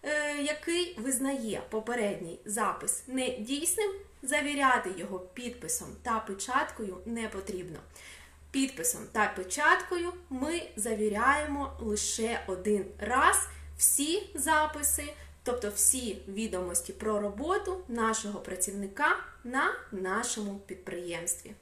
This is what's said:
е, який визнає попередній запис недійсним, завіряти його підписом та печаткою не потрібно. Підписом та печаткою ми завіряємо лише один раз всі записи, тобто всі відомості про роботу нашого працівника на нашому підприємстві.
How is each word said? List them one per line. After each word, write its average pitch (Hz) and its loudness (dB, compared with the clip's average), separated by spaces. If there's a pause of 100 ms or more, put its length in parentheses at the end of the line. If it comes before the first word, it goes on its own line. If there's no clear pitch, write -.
е, 294 0
який 302 0
визнає 254 0
попередній 202 -2
запис 208 0
недійсним, 262 0 (320)
завіряти 277 4
його 196 -4
підписом 185 -6 (160)
та 220 2
печаткою 220 -2
не 226 -2
потрібно. 185 -6 (720)
Підписом 262 0 (100)
та 208 2
печаткою 339 2 (160)
ми 302 0 (140)
завіряємо 233 2
лише 220 -2
один 190 2 (140)
раз 269 6 (300)
всі 320 4
записи, 294 2 (300)
тобто 240 0
всі 214 2
відомості 180 -2
про 214 0
роботу 349 0
нашого 220 0
працівника 202 0 (260)
на 277 0 (180)
нашому 202 -2
підприємстві. 175 -6